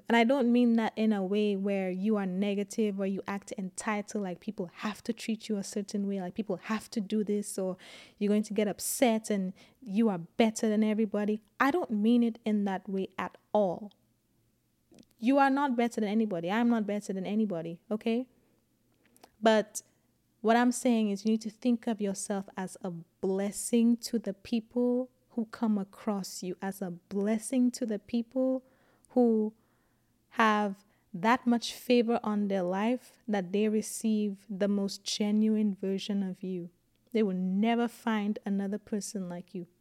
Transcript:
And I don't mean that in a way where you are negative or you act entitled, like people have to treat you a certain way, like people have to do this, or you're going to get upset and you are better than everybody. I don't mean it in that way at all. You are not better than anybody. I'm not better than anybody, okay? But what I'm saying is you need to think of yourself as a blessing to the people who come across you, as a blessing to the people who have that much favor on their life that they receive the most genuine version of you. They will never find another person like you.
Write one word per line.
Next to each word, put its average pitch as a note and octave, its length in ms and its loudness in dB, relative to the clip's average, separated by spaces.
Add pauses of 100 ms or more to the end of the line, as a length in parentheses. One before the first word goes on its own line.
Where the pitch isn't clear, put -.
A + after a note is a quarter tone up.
And A#3 80 4
I A#3 60 6
don't A#3+ 300 4
mean A#3+ 240 4
that A3 180 0
in A3 180 2
a G3 120 0
way G#3 320 0
where F#3+ 340 -2
you G3+ 260 0
are G3 100 -2
negative G3+ 720 -2
or G3 60 0
you G3 200 -4
act G3+ 320 -6
entitled, G#3 640 -6
like F3+ 160 -6
people F#3+ 380 -8
have - 260 -8
to A#3 100 -4
treat - 360 -6
you G#3+ 80 -2
a G3 80 -6
certain G3+ 420 -6
way, G3 140 -4
like F3+ 140 -8
people G3 300 -4
have G#3+ 280 -6
to A#3 80 -2
do G#3 240 -2
this, G#3 340 -2
or F#3 180 -2 (420)
you're G#3 100 0
going G#3 160 4
to G#3 100 -8
get G#3 140 2
upset A3 640 0
and F#3+ 220 -2 (280)
you A3 280 2
are F#3 100 0
better A3 500 0
than G#3+ 160 2
everybody. G#3+ 580 0 (160)
I C#4 140 4
don't F4 180 -2
mean A3+ 320 4
it A3+ 220 -2
in G#3 220 0
that F#3+ 220 -6
way F#3+ 200 -4 (100)
at F#3 180 -8 (160)
all. G3+ 380 0 (1300)
You C4 200 4
are C4+ 120 6
not C4+ 260 2
better A#3 240 0
than G#3+ 80 0
anybody. G3 440 0
I'm A#3+ 180 4
not A3 160 2
better G3+ 260 -4
than F#3+ 140 -4
anybody, F3+ 540 -2 (100)
okay? A3+ 360 -2 (1120)
But G#3+ 420 4 (580)
what A3+ 160 4
I'm B3 140 4
saying A3+ 400 2
is G3+ 140 -4
you A3 80 4
need A3 100 2
to G#3+ 80 -8
think A#3+ 380 -2
of G#3 120 -2
yourself G3 560 -4
as F#3 280 -8
a F3+ 80 -6 (280)
blessing G#3 800 2
to - 220 -4
the G3+ 140 -6
people B3 760 -2 (240)
who A3 120 -2
come G#3+ 320 -2
across G3 640 -6
you, F3+ 180 -6
as G3 220 -6
a F3+ 80 -6
blessing A3 800 0
to B3 160 -4
the A3 120 -4
people C4 640 -2 (480)
who A3 420 4 (800)
have G#3 540 0 (300)
that A3 320 2
much A#3+ 280 0
favor A#3+ 480 2
on G#3 260 -2
their G3 140 0
life G3+ 500 -2 (160)
that F#3+ 240 -2
they G#3 160 2
receive G#3 680 0 (100)
the G3 200 0
most G3+ 360 -2
genuine G#3+ 760 2
version G3 420 -4
of F#3 200 -8
you. F3+ 280 -8 (420)
They A3+ 100 2
will F#3+ 120 0
never G#3 540 0
find G#3+ 580 -4
another G3 320 -2
person G3 500 -6
like F3 260 -12
you. F3 120 -8 (140)